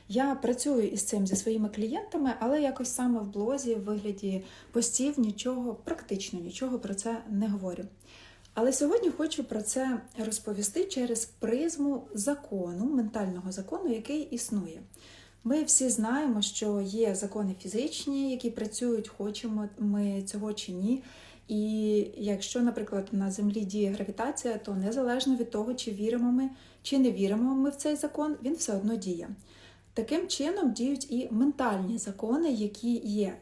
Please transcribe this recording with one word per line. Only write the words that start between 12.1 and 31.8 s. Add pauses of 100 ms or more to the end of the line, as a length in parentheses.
закону,
ментального
закону,
який
існує. (680)
Ми
всі
знаємо,
що
є
закони
фізичні,
які
працюють,
хочемо (100)
ми
цього
чи
ні. (440)
І (600)
якщо,
наприклад,
на
Землі
діє
гравітація,
то
незалежно
від
того,
чи
віримо
ми, (340)
чи
не
віримо
ми
в
цей
закон,
він
все
одно
діє. (640)
Таким
чином
діють
і
ментальні